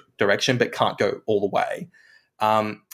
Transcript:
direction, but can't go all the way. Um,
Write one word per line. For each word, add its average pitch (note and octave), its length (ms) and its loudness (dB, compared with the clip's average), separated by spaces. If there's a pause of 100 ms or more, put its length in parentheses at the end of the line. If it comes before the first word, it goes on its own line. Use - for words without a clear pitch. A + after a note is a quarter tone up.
(180)
direction, A2 400 2
but A#2 160 0
can't - 240 0
go - 280 -2
all G#2 140 0
the G2+ 80 0
way. - 400 -4 (520)
Um, G#2+ 440 0 (100)